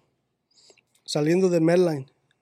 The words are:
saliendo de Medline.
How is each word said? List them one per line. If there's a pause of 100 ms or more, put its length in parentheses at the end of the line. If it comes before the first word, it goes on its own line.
(1040)
saliendo
de
Medline. (340)